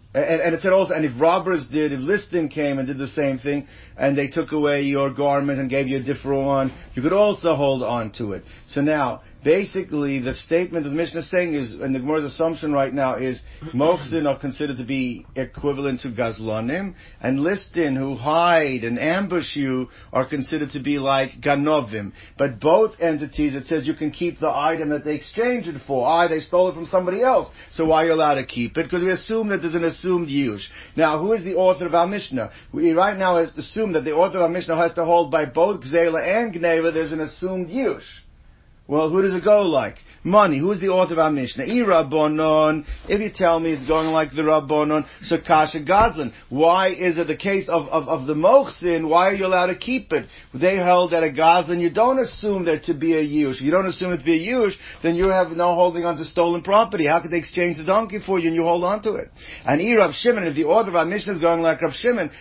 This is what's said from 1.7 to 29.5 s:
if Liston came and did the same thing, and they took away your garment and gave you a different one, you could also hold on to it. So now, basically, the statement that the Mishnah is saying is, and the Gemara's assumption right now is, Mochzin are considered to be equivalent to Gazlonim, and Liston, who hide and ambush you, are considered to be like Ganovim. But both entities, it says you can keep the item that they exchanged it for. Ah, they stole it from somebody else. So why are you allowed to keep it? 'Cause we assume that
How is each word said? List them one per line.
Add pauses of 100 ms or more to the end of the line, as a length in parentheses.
if
Liston
came
and
did
the
same
thing, (300)
and
they
took
away
your
garment
and
gave
you
a
different
one, (220)
you
could
also
hold
on
to
it. (260)
So
now, (220)
basically,
the
statement
that
the
Mishnah
is
saying
is,
and
the
Gemara's
assumption
right
now
is, (320)
Mochzin
are
considered
to
be (100)
equivalent
to
Gazlonim, (260)
and
Liston,
who
hide
and
ambush
you, (240)
are
considered
to
be
like
Ganovim. (260)
But
both
entities,
it
says
you
can
keep
the
item
that
they
exchanged
it
for.
Ah,
they
stole
it
from
somebody
else. (240)
So
why
are
you
allowed
to
keep
it?
'Cause
we
assume
that